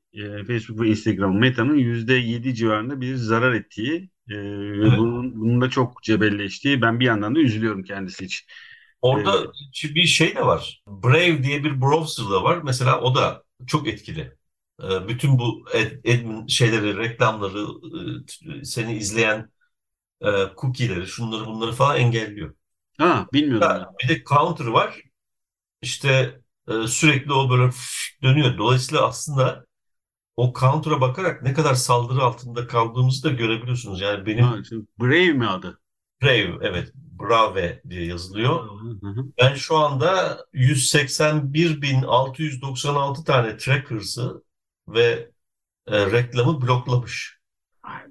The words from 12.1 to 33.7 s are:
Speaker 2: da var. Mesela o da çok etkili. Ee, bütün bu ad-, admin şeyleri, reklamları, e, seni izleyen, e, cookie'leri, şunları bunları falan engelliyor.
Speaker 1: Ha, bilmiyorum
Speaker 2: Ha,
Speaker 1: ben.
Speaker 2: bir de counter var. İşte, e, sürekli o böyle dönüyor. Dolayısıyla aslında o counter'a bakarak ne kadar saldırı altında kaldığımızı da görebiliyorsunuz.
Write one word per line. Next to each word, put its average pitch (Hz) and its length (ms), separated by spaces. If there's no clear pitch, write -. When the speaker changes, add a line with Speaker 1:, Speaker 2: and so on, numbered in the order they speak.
Speaker 2:
da 92 140
var. 170 200
Mesela 127 360
o 127 140
da - 300
çok 156 220
etkili. - 440
Ee, 95 260
bütün 127 300
bu 120 260
ad-, 113 400
admin 110 320
şeyleri, 107 520
reklamları, 107 680
e, - 40
seni 113 320
izleyen, 107 540
e, 101 60
cookie'leri, 107 480
şunları 110 400
bunları 113 260
falan 139 260
engelliyor. 110 560
Speaker 1:
Ha, 147 340
bilmiyorum 139 360
Speaker 2:
Ha, 95 120
Speaker 1:
ben. - 240
Speaker 2:
bir 135 40
de 160 160
counter 147 420
var. 139 360
İşte, 131 580
e, 113 200
sürekli 143 440
o 131 180
böyle 127 220
dönüyor. 135 360
Dolayısıyla 127 500
aslında - 580
o 127 240
counter'a 147 400
bakarak 151 420
ne 127 120
kadar 151 200
saldırı 127 480
altında 120 440
kaldığımızı 120 580
da 151 60
görebiliyorsunuz. 113 680